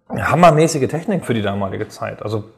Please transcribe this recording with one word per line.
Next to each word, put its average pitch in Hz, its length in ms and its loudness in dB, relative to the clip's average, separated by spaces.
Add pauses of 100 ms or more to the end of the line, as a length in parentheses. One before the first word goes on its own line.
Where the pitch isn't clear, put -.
Hammermäßige 156 760 4
Technik 165 380 -4
für 120 100 -2
die 110 80 -2
damalige 101 460 -4
Zeit. - 340 -10
Also 107 220 -6 (140)